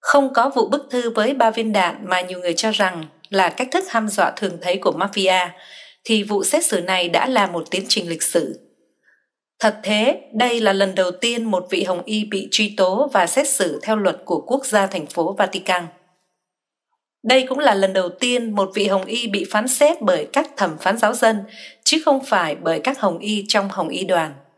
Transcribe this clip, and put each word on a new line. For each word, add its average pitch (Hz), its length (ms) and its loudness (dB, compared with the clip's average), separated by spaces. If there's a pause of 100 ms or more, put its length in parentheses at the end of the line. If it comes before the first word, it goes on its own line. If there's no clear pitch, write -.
Không 269 340 2
có 233 200 2
vụ 233 140 2
bức 285 220 -2
thư 240 200 -2
với 226 240 0
ba 233 160 4
viên 220 220 -4
đạn 190 360 0
mà 180 120 2
nhiều 180 200 -8
người 175 140 -2
cho 220 160 -2
rằng 185 340 -2 (240)
là 190 200 4
cách 247 220 -4
thức 370 180 0
hăm 220 200 0
dọa 196 280 2
thường 175 260 -4
thấy 180 140 0
của 190 160 0
mafia, 185 560 2 (580)
thì 214 160 2
vụ 202 220 0
xét 330 220 2
xử 190 140 2
này 180 280 0
đã 170 180 2
là 233 200 2
một 170 240 -6
tiến 190 180 -2
trình - 200 -2
lịch 165 140 -4
sử. - 380 -2 (1000)
Thật 214 220 0
thế, 214 380 0 (140)
đây 233 260 2
là 208 120 4
lần 196 220 2
đầu 185 160 2
tiên 233 340 -2
một 185 260 0
vị 202 140 0
Hồng 180 200 -2
Y 214 200 -2
bị 208 260 -4
truy 208 260 0
tố 202 360 2
và 185 140 4
xét 269 220 0
xử 147 340 0
theo 214 140 0
luật 185 280 0
của 165 220 -2
quốc 262 200 0
gia 202 200 4
thành 175 200 -6
phố 170 260 -2
Vatican. 185 540 0 (1400)
Đây 254 260 0
cũng 254 100 -4
là 269 160 2
lần 196 180 0
đầu 185 160 0
tiên 247 420 -4
một 196 240 -2
vị 208 120 0
Hồng 190 180 0
Y 240 220 -6
bị 202 240 -4
phán 220 180 0
xét 302 320 4
bởi 180 320 2
các 311 240 0
thẩm 160 220 -2
phán 202 200 0
giáo 226 160 2
dân, 220 300 2 (400)
chứ 311 200 2
không 269 200 4
phải 170 300 0
bởi 165 260 -2
các 277 200 -2
Hồng 175 180 0
Y 208 300 -2
trong 196 200 2
Hồng 185 200 -4
Y 175 160 -6
đoàn. 165 300 0 (240)